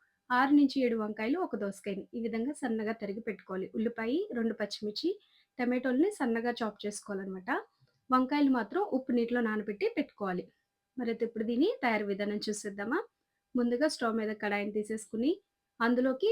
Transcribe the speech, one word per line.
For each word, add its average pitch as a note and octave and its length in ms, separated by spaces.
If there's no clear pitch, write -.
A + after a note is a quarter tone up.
ఆరు C4 240
నుంచి C#4 260
ఏడు A#3 180
వంకాయలు, A3 420
ఒక D4+ 160
దోసకాయని G3+ 540
ఈ A#3+ 120
విధంగా A#3 320
సన్నగా A3+ 400
తరిగి G3+ 280
పెట్టుకోవాలి. F#3+ 520
ఉల్లిపాయ, A3+ 400
రెండు A3+ 240
పచ్చిమిర్చి, G#3+ 540
టమాటోల్ని B3+ 520
సన్నగా A#3+ 420
చాప్ G#3+ 260
చేసుకోవాలన్నమాట. F#3+ 720
వంకాయలు C4 420
మాత్రం B3+ 380
ఉప్పు C4 220
నీటిలో A#3+ 300
నానబెట్టి G#3+ 480
పెట్టుకోవాలి. F#3 540
మరైతే A#3 280
ఇప్పుడు A3 180
దీని A#3+ 240
తయారు G#3+ 280
విధానం G#3 340
చూసేద్దామా? G#3 600
ముందుగా B3 320
స్టవ్ A#3 280
మీద A3 180
కడాయిని G#3 400
తీసేసుకుని A3 580
అందులోకి B3+ 520